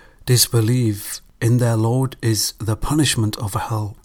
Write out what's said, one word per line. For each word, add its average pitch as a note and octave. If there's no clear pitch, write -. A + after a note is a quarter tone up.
disbelieve A#2
in A#2+
their A#2
Lord B2
is A2+
the G#2
punishment B2
of G#2
hell. G#2+